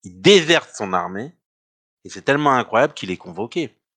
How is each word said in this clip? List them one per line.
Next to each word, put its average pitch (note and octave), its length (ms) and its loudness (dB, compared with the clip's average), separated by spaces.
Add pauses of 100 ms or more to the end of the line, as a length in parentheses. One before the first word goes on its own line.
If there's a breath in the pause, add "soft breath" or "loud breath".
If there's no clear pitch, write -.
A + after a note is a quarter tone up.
il F#2 180 -20
déserte E3 540 4
son G2 180 -8
armée, F#2 440 -6 (680)
et G2+ 40 -20
c'est F#2+ 140 -16
tellement C#3+ 320 2
incroyable B2+ 400 0
qu'il - 180 -8
est F3 40 -8
convoqué. D#3+ 600 -10 (200)